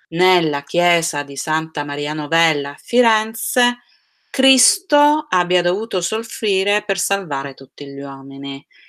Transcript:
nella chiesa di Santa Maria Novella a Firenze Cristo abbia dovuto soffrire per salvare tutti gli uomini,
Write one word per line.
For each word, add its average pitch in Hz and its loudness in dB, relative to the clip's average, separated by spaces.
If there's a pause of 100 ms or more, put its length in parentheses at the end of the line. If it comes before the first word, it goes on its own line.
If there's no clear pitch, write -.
nella 165 2
chiesa 170 2
di 139 -12
Santa 156 -4
Maria 147 -4
Novella 151 0
a 143 -16
Firenze 233 0 (460)
Cristo 294 2
abbia 180 0
dovuto 190 -2
soffrire 208 -2
per 190 -4
salvare 143 -4
tutti 139 -14
gli 139 -8
uomini, 139 -10 (240)